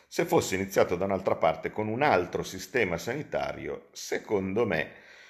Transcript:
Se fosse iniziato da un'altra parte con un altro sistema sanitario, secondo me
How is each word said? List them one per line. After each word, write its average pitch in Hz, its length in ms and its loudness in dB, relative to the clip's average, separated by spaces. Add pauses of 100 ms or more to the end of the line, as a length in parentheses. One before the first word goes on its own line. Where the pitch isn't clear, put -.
Se - 180 -2
fosse 139 300 2
iniziato 98 400 2
da 87 100 0
un'altra 98 300 0
parte 82 360 2
con 107 160 -4
un 113 140 -2
altro 92 420 4
sistema 92 540 -2
sanitario, 73 920 -6
secondo 98 720 -2
me 82 260 0 (380)